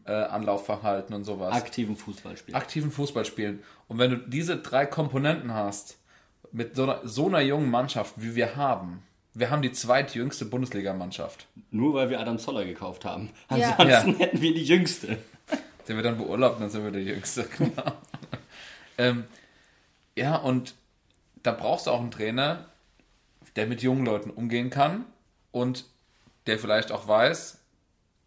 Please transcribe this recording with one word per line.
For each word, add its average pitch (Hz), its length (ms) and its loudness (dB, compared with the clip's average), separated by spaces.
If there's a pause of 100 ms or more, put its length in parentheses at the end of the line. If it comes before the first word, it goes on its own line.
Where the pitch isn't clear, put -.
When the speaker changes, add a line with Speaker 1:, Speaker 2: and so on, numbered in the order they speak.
Speaker 1:
äh, 101 80 -4
Anlaufverhalten 104 1000 -2
und 101 120 -6
sowas. 95 280 -4
Speaker 2:
Aktiven 113 440 -2
Fußballspielen. - 600 -12
Speaker 1:
Aktiven 147 320 -4
Fußballspielen. 110 720 -4 (280)
Und 113 100 -8
wenn 127 120 4
du 123 60 0
diese 156 400 -4
drei 139 280 2
Komponenten 143 680 0
hast, 104 440 -4 (560)
mit 117 240 -6
so 131 60 4
einer, - 200 0
so 123 240 0
einer 185 140 4
jungen 139 280 2
Mannschaft, 120 480 0
wie 113 180 -6
wir 117 200 2
haben, 98 480 -2 (300)
wir 113 160 0
haben 147 120 2
die 127 120 0
zweitjüngste 123 720 0
Bundesligamannschaft. 98 1040 -4 (240)
Speaker 2:
Nur 135 240 2
weil 131 140 2
wir 123 120 -2
Adam 113 180 -2
Zoller 117 240 -4
gekauft 92 400 -10
haben. 92 280 -8 (180)
Speaker 3:
Ja. 233 280 2
Speaker 2:
Ansonsten 139 340 8
Speaker 1:
Ja. - 80 2
Speaker 2:
hätten - 220 2
wir 160 120 4
die 160 100 -2
jüngste. 151 540 2 (680)
Speaker 1:
Sind 110 140 -4
wir 110 60 -2
dann 117 140 2
beurlaubt 113 380 2
und 110 60 -6
dann 107 80 -4
sind 107 160 -4
wir 104 60 -4
der 98 120 -4
Jüngste. 98 500 -4
<laughs> - 40 -12
Genau. - 340 0 (1080)
Ähm, 120 260 2 (920)
ja, 135 220 2
und 127 380 -2 (680)
da 120 100 0
brauchst 120 360 -2
du 131 40 2
auch 120 80 4
einen 120 120 -4
Trainer, 131 540 -2 (920)
der 107 100 2
mit 117 140 -4
jungen 127 240 2
Leuten 107 240 0
umgehen 120 400 -2
kann 147 340 2 (480)
und 123 340 -2 (640)
der 110 120 2
vielleicht 110 320 2
auch 101 160 -6
weiß, 120 520 4 (680)